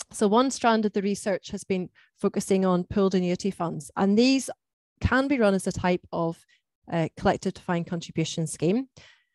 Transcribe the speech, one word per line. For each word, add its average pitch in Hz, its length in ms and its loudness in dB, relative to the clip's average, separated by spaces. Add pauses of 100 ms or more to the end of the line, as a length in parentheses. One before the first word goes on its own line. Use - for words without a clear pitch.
(100)
So - 160 -2
one 240 240 4
strand 226 340 2
of 208 100 -2
the 202 80 0
research 208 480 -4
has 196 120 -10
been 185 280 -4 (300)
focusing 196 440 0
on 180 180 4
pooled 190 320 0
annuity 180 380 0
funds, 165 440 -6
and 196 220 4
these 262 320 4 (500)
can 262 280 2
be 277 100 2
run 202 160 4
as 190 140 -2
a 180 40 -4
type 180 400 0
of, 165 320 -4 (480)
uh, 165 240 0
collective - 380 -2
defined 170 320 -4
contribution 165 600 -4
scheme 214 420 -2 (460)